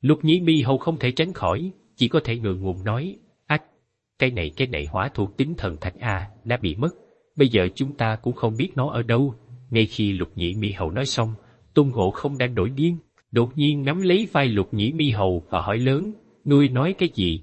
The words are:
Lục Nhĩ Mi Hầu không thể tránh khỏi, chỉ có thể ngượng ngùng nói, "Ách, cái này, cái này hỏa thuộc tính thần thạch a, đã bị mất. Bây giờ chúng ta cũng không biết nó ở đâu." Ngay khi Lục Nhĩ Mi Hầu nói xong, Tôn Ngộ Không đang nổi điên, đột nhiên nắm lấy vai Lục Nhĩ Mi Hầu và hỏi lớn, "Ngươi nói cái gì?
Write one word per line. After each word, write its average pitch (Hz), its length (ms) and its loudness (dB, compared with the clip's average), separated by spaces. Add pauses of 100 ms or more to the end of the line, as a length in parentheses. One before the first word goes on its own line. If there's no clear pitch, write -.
Lục 151 220 4
Nhĩ 160 180 4
Mi 165 220 4
Hầu 135 160 2
không 165 200 -4
thể 127 120 0
tránh 160 220 0
khỏi, 143 400 -2 (240)
chỉ 120 120 2
có 156 160 2
thể 117 140 -4
ngượng 95 220 -2
ngùng 92 240 -6
nói, 127 320 -4 (300)
"Ách, 151 160 -2 (560)
cái 131 120 2
này, 87 260 -4
cái 135 100 0
này 76 240 -4
hỏa 98 180 -2
thuộc 98 280 -4
tính 147 220 -2
thần 85 220 -4
thạch 92 200 -6
a, 98 300 -4 (140)
đã 120 120 -2
bị 92 180 -4
mất. 127 160 -2 (460)
Bây 139 120 6
giờ 98 260 4
chúng 139 220 -6
ta 110 200 -2
cũng 120 180 -4
không 113 220 -2
biết 175 180 -2
nó 139 160 -2
ở 120 120 -4
đâu." 120 320 0 (360)
Ngay 113 160 4
khi 104 260 -2
Lục 90 220 -4
Nhĩ 87 200 -4
Mi 104 180 -4
Hầu 82 180 -4
nói 123 160 -4
xong, 113 280 -2 (400)
Tôn 143 140 6
Ngộ 113 220 2
Không 139 280 -6
đang 123 160 -2
nổi 117 160 0
điên, 156 260 0 (340)
đột 120 280 0
nhiên 143 260 2
nắm 156 180 0
lấy 190 300 2
vai 143 160 2
Lục 101 260 0
Nhĩ 110 180 2
Mi 156 180 0
Hầu 95 400 0
và 90 100 0
hỏi 101 180 -2
lớn, 139 340 0 (320)
"Ngươi 143 240 6
nói 131 300 0
cái 175 160 0
gì? 87 280 0